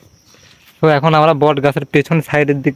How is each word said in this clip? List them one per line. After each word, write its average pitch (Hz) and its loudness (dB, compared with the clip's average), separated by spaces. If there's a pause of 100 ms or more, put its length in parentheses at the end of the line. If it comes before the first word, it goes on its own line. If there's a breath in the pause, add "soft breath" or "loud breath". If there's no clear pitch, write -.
(800 soft breath)
তো 156 2
এখন 156 0
আমরা 156 4
বট 143 0
গাছের 143 -2
পেছন 151 -2
সাইডের 143 -2
দিক 135 -4